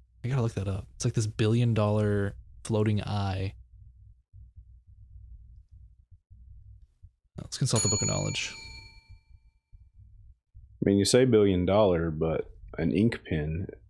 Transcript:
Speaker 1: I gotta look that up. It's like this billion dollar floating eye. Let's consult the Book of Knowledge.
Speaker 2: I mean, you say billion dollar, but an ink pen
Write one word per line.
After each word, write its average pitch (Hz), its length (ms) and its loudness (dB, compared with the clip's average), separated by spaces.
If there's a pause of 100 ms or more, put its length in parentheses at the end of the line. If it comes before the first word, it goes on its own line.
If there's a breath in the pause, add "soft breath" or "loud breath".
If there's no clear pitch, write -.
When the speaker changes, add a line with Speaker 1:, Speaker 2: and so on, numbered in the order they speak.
(240)
Speaker 1:
I 117 40 -4
gotta 131 140 0
look 113 120 -2
that 101 140 -4
up. 95 260 -6
It's - 100 -8
like 120 100 0
this 107 120 0
billion 113 480 2
dollar 104 600 2 (300)
floating 107 380 0
eye. 98 520 -4 (3750)
Let's - 200 -12
consult 123 240 0
the - 60 2
Book - 140 2
of 98 60 -2
Knowledge. 98 460 -4 (2250)
Speaker 2:
I 98 60 4
mean, 101 80 6
you 98 60 4
say 127 200 6
billion 101 400 4
dollar, 90 460 4
but 78 400 -2 (280)
an 80 140 0
ink 110 320 2
pen 85 420 -4 (240)